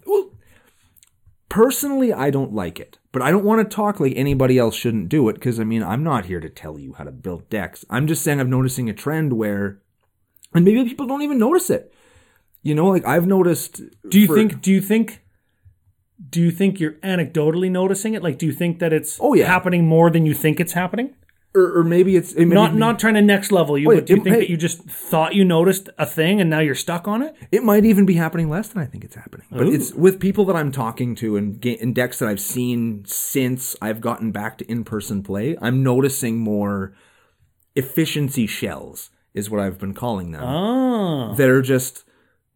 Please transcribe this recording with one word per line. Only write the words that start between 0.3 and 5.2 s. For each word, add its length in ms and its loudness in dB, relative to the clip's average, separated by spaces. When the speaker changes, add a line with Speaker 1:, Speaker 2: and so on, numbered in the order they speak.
Speaker 1:
personally, 640 0
I 180 0
don't 220 -2
like 280 -8
it. 180 -20
But 100 -4
I 80 2
don't 140 2
wanna 200 4
talk 360 -4
like 160 0
anybody 420 2
else 160 2
shouldn't 360 -4
do 180 2